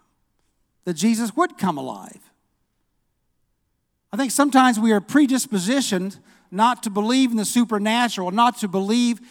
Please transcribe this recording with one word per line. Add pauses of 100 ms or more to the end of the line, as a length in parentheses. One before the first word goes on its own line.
(840)
that
Jesus
would
come
alive. (1900)
I
think
sometimes
we
are
predispositioned (340)
not
to
believe
in
the
supernatural,
not
to
believe